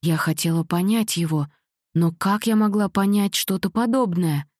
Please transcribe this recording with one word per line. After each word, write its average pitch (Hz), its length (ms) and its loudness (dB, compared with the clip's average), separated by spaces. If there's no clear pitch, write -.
Я 160 140 0
хотела 165 480 0
понять 208 520 0
его, 156 300 0
но 165 160 4
как 196 380 -2
я 220 80 2
могла 208 320 2
понять 202 480 0
что-то 190 340 -4
подобное? 180 760 0